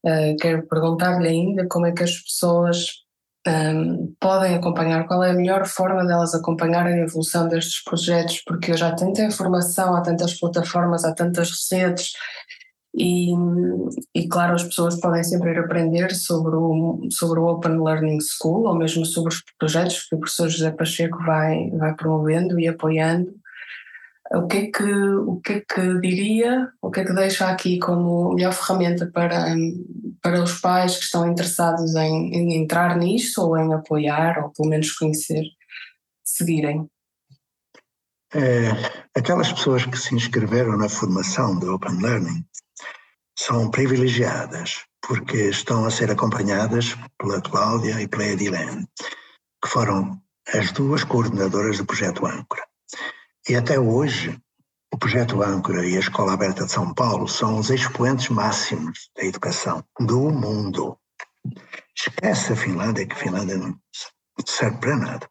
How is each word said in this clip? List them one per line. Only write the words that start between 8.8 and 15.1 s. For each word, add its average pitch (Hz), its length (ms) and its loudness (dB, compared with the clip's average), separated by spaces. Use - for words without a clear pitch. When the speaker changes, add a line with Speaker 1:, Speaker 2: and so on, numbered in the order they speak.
Speaker 1:
há 165 100 2
tanta 196 300 0
informação, 180 720 2
há 170 60 2
tantas 170 360 0
plataformas, 170 680 0
há 160 80 2
tantas 170 380 0
redes, 185 400 0
e, 180 380 2
e 170 140 -2
claro, 175 260 2
as 175 100 2
pessoas 170 360 0
podem 170 240 2